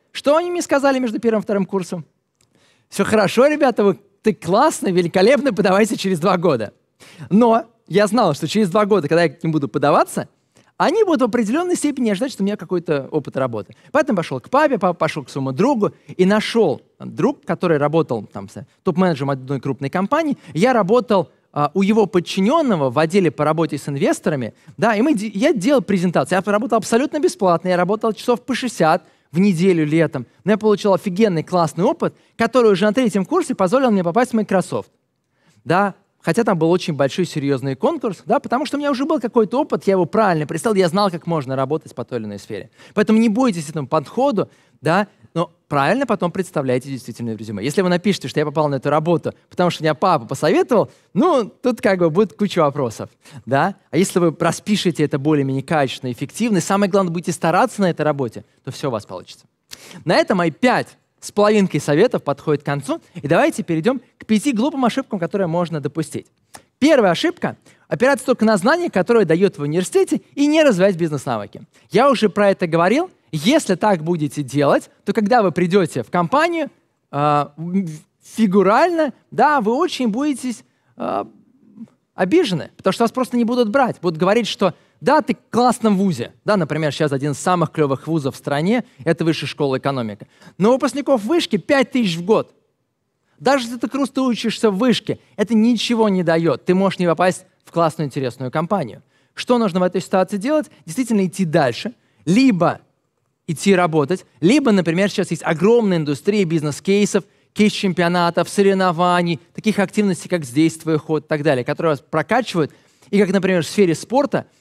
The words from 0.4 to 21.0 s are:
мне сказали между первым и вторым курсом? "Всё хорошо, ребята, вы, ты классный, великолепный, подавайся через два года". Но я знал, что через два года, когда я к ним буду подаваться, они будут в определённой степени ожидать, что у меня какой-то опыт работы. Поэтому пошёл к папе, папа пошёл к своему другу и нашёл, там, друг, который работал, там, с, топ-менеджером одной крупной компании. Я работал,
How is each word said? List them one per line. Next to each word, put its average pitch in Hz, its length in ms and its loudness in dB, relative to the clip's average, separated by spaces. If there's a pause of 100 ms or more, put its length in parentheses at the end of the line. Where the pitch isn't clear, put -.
мне 349 100 -4
сказали 277 380 0
между 247 200 -4
первым 220 220 0
и - 20 -6
вторым 196 220 -2
курсом? 185 400 -6 (840)
"Всё - 140 -2
хорошо, 220 440 4
ребята, 285 360 2
вы, 196 160 2 (220)
ты 220 140 0
классный, 226 560 0
великолепный, 196 600 2
подавайся 202 460 2
через 190 220 -2
два 185 180 2
года". 143 360 0 (580)
Но 226 340 4 (220)
я 202 180 2
знал, 202 300 2
что 156 120 -6
через 208 220 0
два 214 160 2
года, 190 220 2
когда 170 160 4
я 170 60 2
к - 140 -18
ним 165 80 -2
буду 143 160 -2
подаваться, 156 600 0 (480)
они 330 260 2
будут 311 180 0
в 254 40 2
определённой 247 500 0
степени 269 360 -2
ожидать, 220 200 -4
что 196 120 -6
у - 20 0
меня 208 120 -4
какой-то 160 520 -4
опыт - 260 -6
работы. 120 400 -6 (160)
Поэтому 285 260 0
пошёл 139 220 -6
к - 120 -20
папе, 277 260 2
папа 180 160 0
пошёл 156 300 -4
к - 60 -20
своему 135 220 -6
другу 202 440 0 (200)
и 185 100 2
нашёл, 208 580 0 (160)
там, 123 160 -14
друг, 202 280 -2
который 165 340 -2
работал, 143 480 -2
там, 98 240 -14
с, 98 160 -16 (180)
топ-менеджером 156 480 0
одной 131 280 -6
крупной 139 300 -6
компании. 262 480 -2 (160)
Я 214 200 2
работал, 208 580 0 (200)